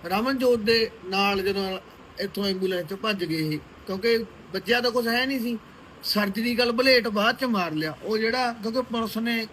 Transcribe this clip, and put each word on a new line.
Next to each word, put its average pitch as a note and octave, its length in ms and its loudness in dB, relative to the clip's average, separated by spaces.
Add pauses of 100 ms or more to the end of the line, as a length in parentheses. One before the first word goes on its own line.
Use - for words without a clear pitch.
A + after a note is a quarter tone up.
ਰਮਨਜੋਤ A#3+ 540 2
ਦੇ A3+ 320 2 (140)
ਨਾਲ G3 360 2
ਜਦੋਂ F#3+ 380 -2 (400)
ਇੱਥੋਂ G3 260 -4
ਐਂਬੂਲੈਂਸ F#3 440 -2
'ਚ G3 40 -6
ਭੱਜ G3 320 -2
ਗਏ D#3 280 -2
ਇਹ, D3+ 60 -4
ਕਿਉਂਕਿ G#3 580 -2 (360)
ਵੱਜਿਆ G#3+ 280 0
ਤਾਂ A#3+ 100 0
ਕੁਛ A#3 160 0
ਹੈ A#3+ 180 2
ਨਹੀਂ C4+ 140 -2
ਸੀ, A#3 180 -4 (460)
ਸਰਜਰੀਕਲ A3+ 680 0
ਬਲੇਟ B3 360 4
ਬਾਅਦ G#3+ 300 2
'ਚ C4+ 60 -4
ਮਾਰ F#3+ 280 0
ਲਿਆ। D#3 320 -4
ਉਹ G#3+ 140 -2
ਜਿਹੜਾ, A#3 360 0
ਕਿਉਂਕਿ A3+ 280 -2
ਪੁਲਿਸ A3+ 360 -4
ਨੇ A3+ 360 -2